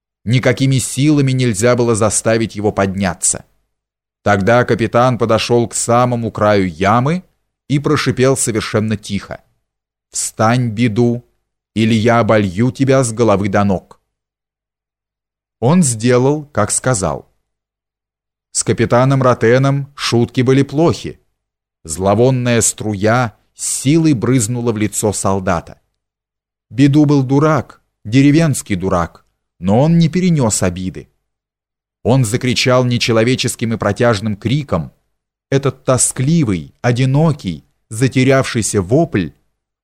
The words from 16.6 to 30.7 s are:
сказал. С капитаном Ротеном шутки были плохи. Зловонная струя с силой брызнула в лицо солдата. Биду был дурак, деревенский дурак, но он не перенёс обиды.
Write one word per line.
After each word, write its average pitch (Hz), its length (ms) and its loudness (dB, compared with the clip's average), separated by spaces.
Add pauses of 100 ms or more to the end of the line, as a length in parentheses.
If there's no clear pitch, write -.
сказал. 95 600 -4 (1200)
С - 140 -6
капитаном 123 580 0
Ротеном 131 720 2
шутки - 460 -2
были 135 200 2
плохи. 135 600 -2 (640)
Зловонная 117 760 0
струя 107 800 -2 (160)
с - 120 -14 (160)
силой 156 320 2
брызнула 120 600 -2
в 104 40 -6
лицо 104 360 -2
солдата. 95 680 -4 (920)
Биду 143 360 4
был 143 180 2
дурак, 143 580 -2 (220)
деревенский 139 720 2
дурак, 87 500 -4 (320)
но 98 220 0
он 160 200 4
не 165 100 4
перенёс 165 540 0
обиды. 92 440 -6 (960)